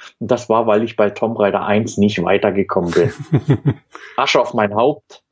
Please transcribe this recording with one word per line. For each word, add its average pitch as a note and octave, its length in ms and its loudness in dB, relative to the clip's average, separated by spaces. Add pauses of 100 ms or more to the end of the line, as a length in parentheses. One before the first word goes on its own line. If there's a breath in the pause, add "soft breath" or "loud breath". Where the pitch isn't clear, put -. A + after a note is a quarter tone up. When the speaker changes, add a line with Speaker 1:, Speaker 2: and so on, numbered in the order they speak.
(200 loud breath)
Speaker 1:
Und A#2 120 -4
das A#2 180 -2
war, A2+ 180 2
weil A2 160 2
ich A2+ 140 -8
bei G#2 140 2
Tomb A#2 280 -4
Raider G2 260 0
eins G#2 300 0
nicht G2+ 260 2
weitergekommen F#2+ 680 0
bin. F2 220 2 (240)
Speaker 2:
<laughs> - 800 -4
Speaker 1:
Asche C3 240 2
auf - 120 -4
mein G#2 220 0
Haupt. C3+ 560 -2